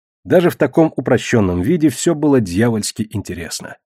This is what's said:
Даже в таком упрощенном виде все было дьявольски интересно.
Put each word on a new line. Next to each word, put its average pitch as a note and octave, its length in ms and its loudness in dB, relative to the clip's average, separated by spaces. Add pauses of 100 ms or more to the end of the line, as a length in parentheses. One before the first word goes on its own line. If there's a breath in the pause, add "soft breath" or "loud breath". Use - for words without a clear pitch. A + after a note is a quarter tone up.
(240)
Даже E3+ 240 4
в - 80 -2
таком D#3 400 2
упрощенном A2 640 0
виде D3+ 280 2
все E3+ 260 -2
было D3 260 2
дьявольски G#2+ 720 -2
интересно. - 760 -10